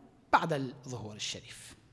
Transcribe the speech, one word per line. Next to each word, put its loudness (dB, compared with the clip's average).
بعد 6
الظهور -4
الشريف. -8